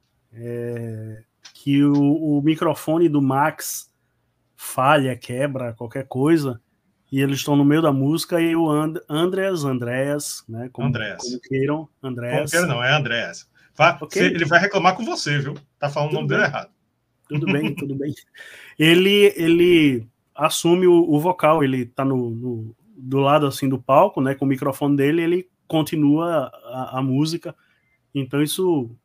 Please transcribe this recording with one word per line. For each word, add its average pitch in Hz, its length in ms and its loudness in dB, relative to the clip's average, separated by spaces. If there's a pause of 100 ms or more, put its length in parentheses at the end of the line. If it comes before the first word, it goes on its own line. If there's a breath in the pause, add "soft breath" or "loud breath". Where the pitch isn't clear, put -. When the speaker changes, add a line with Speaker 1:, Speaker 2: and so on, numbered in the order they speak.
(320)
Speaker 1:
é, 117 920 -10 (480)
e 143 140 4
o, 143 540 2
o 143 40 0
microfone 160 680 0
do 147 100 2
Max 139 720 -2 (640)
falha, 135 580 0
quebra, 123 600 -8
qualquer 123 340 -12
coisa, 139 520 0 (520)
e 135 80 0
eles 139 200 0
estão 147 160 0
no 143 80 4
meio 147 180 4
da 151 100 2
música, 151 480 -2
e 165 160 0
o 165 140 2
And-, 156 360 -2
Andreas, 180 580 -2
Andreas, 131 840 -4
né, 120 240 -10
como, 120 160 -4
Speaker 2:
Andreas. 107 340 -6
Speaker 1:
como 123 180 -10
queiram, 143 480 -4 (140)
Andreas. 123 340 -6
Speaker 2:
Como 147 140 -2
queiram 175 180 0
não, 120 140 -4
é 131 140 2
Andreas. 117 500 -6 (300 soft breath)
Vá, 160 240 2
Speaker 1:
Ok. 160 220 -4
Speaker 2:
cê-, - 120 2
ele 165 120 -2
vai 170 140 4
reclamar 185 360 0
com 233 80 -8
você, 160 340 -4
viu? 143 160 -6 (240)
Tá 143 120 -4
falando 151 180 -2
o - 40 -8
Speaker 1:
Tudo 151 100 -4
Speaker 2:
nome 151 60 -4
dele 208 140 0
Speaker 1:
bem. 170 80 0
Speaker 2:
errado. 117 200 -10 (580)
Speaker 1:
Tudo 151 180 -4
Speaker 2:
<laughs> 190 60 0
Speaker 1:
bem, 147 220 -2
tudo 139 200 -8
bem. 139 200 -6 (640 loud breath)
Ele, 190 580 6
ele 165 720 2 (260)
assume 170 520 2
o, 175 80 8 (160)
o 147 100 2
vocal, 160 420 2
ele 131 220 0
tá 127 200 -8
no, 127 260 -2
no, 113 460 -8 (200)
do 131 240 -4
lado, 143 260 4
assim, 139 220 -2
do 131 100 -2
palco, 156 440 4
né, 135 120 0
com 139 120 -4
o - 20 0
microfone 139 480 -2
dele, 147 260 2
ele 175 260 -2 (180)
continua 156 840 0 (140)
a, 127 340 -8
a 131 40 -2
música. 156 520 -2 (600)
Então 139 280 -2
isso 151 480 -2 (140)